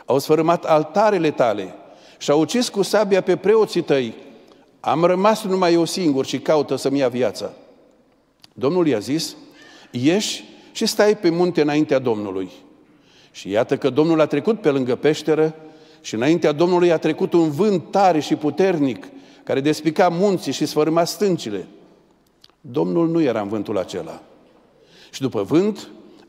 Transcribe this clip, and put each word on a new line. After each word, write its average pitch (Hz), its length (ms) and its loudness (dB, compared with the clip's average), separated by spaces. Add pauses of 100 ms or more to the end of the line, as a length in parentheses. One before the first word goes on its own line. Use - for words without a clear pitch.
au 131 140 2
sfărâmat 165 460 2
altarele 160 680 2
tale 104 440 -2 (420)
și - 140 -2
au 147 80 4
ucis 233 300 0
cu 202 120 -2
sabia 190 400 2
pe 185 140 0
preoții 202 460 2
tăi. 131 320 0 (680)
Am 147 240 0
rămas 190 400 2
numai 185 300 2
eu 165 120 2
singur 147 400 0
și 135 140 -6
caută 139 360 0
să-mi 135 220 -2
ia 135 100 2
viața." 117 440 -4 (1040)
Domnul 160 340 0
i-a 117 120 0
zis: 139 360 -6 (560)
"Ieși 147 520 -2 (280)
și - 140 -4
stai 208 320 2
pe 180 120 0
munte 170 320 2
înaintea 147 380 0
Domnului." 104 500 -4 (840)
Și - 180 -14
iată 120 280 0
că 135 120 -2
Domnul 156 300 2
a 151 60 4
trecut 151 360 -2
pe 156 80 2
lângă 131 260 0
peșteră 156 600 0 (460)
și - 140 -10
înaintea 156 360 2
Domnului 175 400 2
a 160 60 4
trecut 160 360 -2
un 165 180 4
vânt 180 400 0
tare 185 280 4
și 147 160 -2
puternic, 147 720 -2 (360)
care 123 160 -2
despica 156 500 0
munții 175 420 -2
și 151 140 -4
sfărâma 160 380 0
stâncile. 151 640 -4 (920)
Domnul 165 480 -2
nu 165 120 0
era 113 200 0
în 101 60 -6
vântul 104 300 -4
acela. 87 440 -8 (880)
Și - 100 -14
după 117 200 -2
vânt 180 480 0 (400)